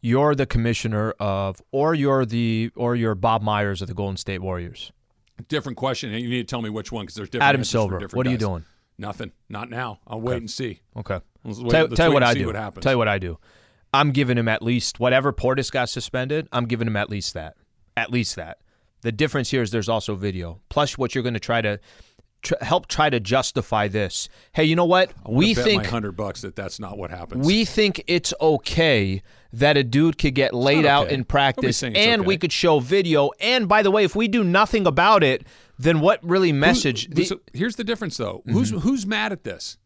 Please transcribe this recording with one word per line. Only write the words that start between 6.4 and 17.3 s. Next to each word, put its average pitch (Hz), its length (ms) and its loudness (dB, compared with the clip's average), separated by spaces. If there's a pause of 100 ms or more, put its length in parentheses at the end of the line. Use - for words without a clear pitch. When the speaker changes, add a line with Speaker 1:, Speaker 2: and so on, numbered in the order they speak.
Speaker 2:
to - 40 -14
tell 123 100 -6
me 113 80 -6
which 104 240 -8
one, 107 140 -8
'cause - 80 -16
there's 101 160 -10
different 131 180 4
Speaker 1:
Adam 139 120 4
Speaker 2:
answers 110 120 -4
from 117 80 4
Speaker 1:
Silver, 95 200 0
Speaker 2:
different 101 180 -8
Speaker 1:
what 127 80 0
are 123 40 0
you 127 60 0
Speaker 2:
guys. 110 100 0
Speaker 1:
doing? 87 180 -4 (340)
Speaker 2:
Nothing. 101 340 -12 (160)
Not 110 220 -10
now. 117 360 -10
I'll 110 140 -10
wait 123 140 -2
Speaker 1:
Okay. 120 60 -4
Speaker 2:
and 113 100 -12
see. 117 300 -8 (160)
Speaker 1:
Okay. 98 240 -6 (220)
Speaker 2:
Let's 107 160 -10
wait, 120 120 -2
Speaker 1:
Tell, 160 140 6
Speaker 2:
let's 120 120 -4
Speaker 1:
tell 165 100 6
you 160 40 6
Speaker 2:
wait 139 40 4
Speaker 1:
what 139 80 6
Speaker 2:
and 120 80 4
Speaker 1:
I - 40 4
Speaker 2:
see - 60 -2
Speaker 1:
do. 120 60 0
Speaker 2:
what 113 100 -4
happens. 101 260 -10
Speaker 1:
Tell 135 100 2
you 127 60 2
what 110 100 2
I 101 100 0
do. 87 200 -8 (560)
I'm 143 180 4
giving 127 240 2
him 117 120 0
at 110 140 0
least 117 380 -2
whatever 131 320 2
Portis 131 400 -2
got 127 160 -2
suspended. 135 640 -6
I'm 123 140 0
giving 117 200 -2
him 110 100 -2
at 101 120 -2
least 104 260 -6